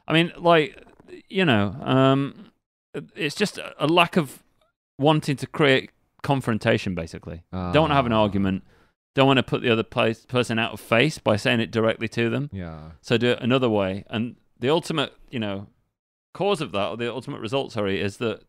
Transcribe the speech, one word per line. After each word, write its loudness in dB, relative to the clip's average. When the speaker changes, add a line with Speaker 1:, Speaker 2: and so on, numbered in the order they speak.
Speaker 1:
I -6
mean, 2
like, 2
you 0
know, 2
um, 2
it's -4
just -2
a, -12
a 2
lack 2
of -2
wanting 2
to -10
create 2
confrontation, 0
basically. -10
Don't 2
have 2
an -2
Speaker 2:
Ah. 4
Speaker 1:
argument. 0
Don't 6
wanna 6
put -4
the 0
other 2
place, -2
person -2
out -4
of -14
face 2
by 2
saying 0
it -4
directly 0
to -2
them. -4
Speaker 2:
Yeah. -12
Speaker 1:
So 0
do 2
it 0
another 2
way. 0
And -6
the -2
ultimate, -2
you -8
know, -8
cause -2
of -8
that, -2
or -8
the -4
ultimate -10
result, -4
sorry, -2
is -4
that -4